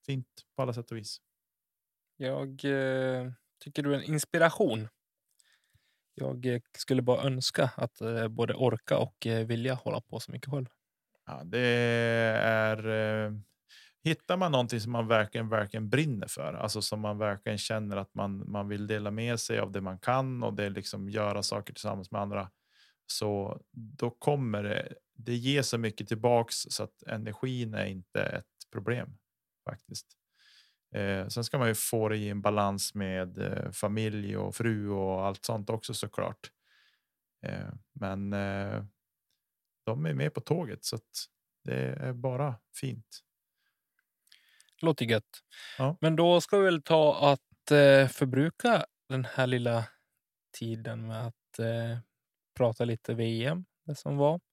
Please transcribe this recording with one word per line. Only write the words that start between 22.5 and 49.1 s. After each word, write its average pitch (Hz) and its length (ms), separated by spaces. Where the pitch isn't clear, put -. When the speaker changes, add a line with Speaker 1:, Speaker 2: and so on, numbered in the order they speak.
Speaker 1:
så 101 540
då 117 380
kommer 123 520
det, - 320
det 120 200
ger 131 280
så 117 160
mycket 110 300
tillbaks 117 480
så - 260
att - 200
energin 113 720
är 101 120
inte 95 360
ett - 500
problem 113 460
faktiskt. - 420
Eh, 98 340
sen 117 160
ska 143 140
man 120 100
ju 107 60
få 110 340
det 107 80
i 104 120
en 101 140
balans 101 520
med, 92 440
eh, 98 320
familj 104 640
och 98 200
fru 107 340
och 95 360
allt 98 180
sånt 113 260
också 113 240
såklart. - 560
Eh, 98 260
men, 98 400
eh, 101 520
de 135 220
är 156 80
med 143 200
på - 60
tåget 151 440
så - 120
att - 320
det - 120
är 131 200
bara 127 420
fint. 117 400
Speaker 2:
Låter 156 220
gött. 113 340
Speaker 1:
Ja. 139 220
Speaker 2:
Men 160 160
då 170 240
ska - 180
vi 196 60
väl 175 180
ta 151 500
att, - 380
eh, 139 380
förbruka 147 800
den 131 160